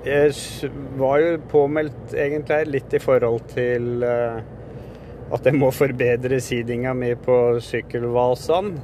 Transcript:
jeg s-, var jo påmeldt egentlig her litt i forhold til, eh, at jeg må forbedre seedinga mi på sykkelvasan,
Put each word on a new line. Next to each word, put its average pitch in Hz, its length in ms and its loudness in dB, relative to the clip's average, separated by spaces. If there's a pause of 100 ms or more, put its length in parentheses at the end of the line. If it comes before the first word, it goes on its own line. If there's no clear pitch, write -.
jeg 143 260 4
s-, - 380 -8 (280)
var 135 220 4
jo 165 200 2 (120)
påmeldt 147 640 2
egentlig 143 400 0
her 156 120 2
litt 139 280 -2
i 147 40 4
forhold 117 500 4
til, 120 560 0
eh, 120 360 0 (920)
at 135 120 -2
jeg 131 100 6
må 135 180 4
forbedre 127 680 0
seedinga 120 560 -2
mi 123 200 -2
på 120 440 4
sykkelvasan, 123 1300 0